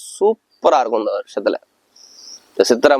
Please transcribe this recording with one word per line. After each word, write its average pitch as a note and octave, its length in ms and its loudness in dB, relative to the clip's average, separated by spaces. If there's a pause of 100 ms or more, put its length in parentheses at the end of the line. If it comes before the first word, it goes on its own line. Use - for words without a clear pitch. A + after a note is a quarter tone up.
(160)
சூப்பரா F#3+ 680 -2
இருக்கும் A2 220 -4
இந்த G2+ 140 -4
வருஷத்துல. - 400 -6 (920)
இந்த - 180 0
சித்திரை C#3 300 4